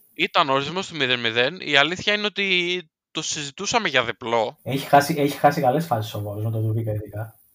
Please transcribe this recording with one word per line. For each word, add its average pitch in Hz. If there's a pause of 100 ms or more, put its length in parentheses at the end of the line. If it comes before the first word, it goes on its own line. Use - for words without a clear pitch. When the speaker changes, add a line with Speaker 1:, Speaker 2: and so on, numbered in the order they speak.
(140)
Speaker 1:
Ήταν 170
ορισμός 147
του 170
μηδέν 127
μηδέν. 120
Η 147
αλήθεια 165
είναι 208
ότι 180 (300)
το 160
συζητούσαμε 185
για 135
διπλό. 117
Speaker 2:
Έχει 135
χάσει, 143
έχει 143
χάσει 147
καλές 135
φάσεις 110
ο 107
Βόλος, 104
με 113
το 113
Δουβίκα 110
ειδικά. 107 (200)